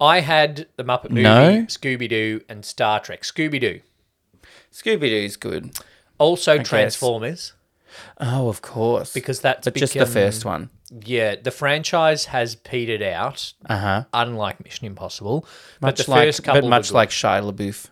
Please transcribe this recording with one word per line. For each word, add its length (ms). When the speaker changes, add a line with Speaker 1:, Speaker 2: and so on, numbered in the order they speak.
Speaker 1:
I 200
had 460
The 80
Muppet 260
Movie, 120
Speaker 2:
No. 460
Speaker 1:
Scooby-Doo, 800
and 160
Star 360
Trek. 220
Scooby-Doo. 580
Speaker 2:
Scooby-Doo's 640
good. 400
Speaker 1:
Also 360
Speaker 2:
I 40
guess. 100
Speaker 1:
Transformers. 840
Speaker 2:
Oh, 300
of 140
course. 500
Speaker 1:
Because 280
that's 260
Speaker 2:
But 80
just 200
the 60
Speaker 1:
become 120
Speaker 2:
first 320
one. 260
Speaker 1:
Yeah, 320
the 140
franchise 760
has 280
petered 480
out, 500
Speaker 2:
Uh-huh. 440
Speaker 1:
unlike 520
Mission 220
Impossible. 600
But 180
Speaker 2:
Much 80
Speaker 1:
the 40
Speaker 2:
like, 180
Speaker 1:
first 160
couple 180
Speaker 2:
but 60
much 220
Speaker 1:
were 20
good. 20
Speaker 2:
like 160
Shia 420
LaBeouf 400